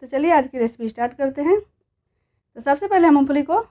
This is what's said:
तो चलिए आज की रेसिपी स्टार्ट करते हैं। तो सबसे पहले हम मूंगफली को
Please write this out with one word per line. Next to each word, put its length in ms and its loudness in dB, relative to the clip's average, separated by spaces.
तो 60 -20
चलिए 260 0
आज 140 2
की 120 -8
रेसिपी 300 -4
स्टार्ट 260 -6
करते 260 -4
हैं। 180 2
तो 1000 -20
सबसे 260 -2
पहले 200 4
हम 80 6
मूंगफली 280 0
को 280 -2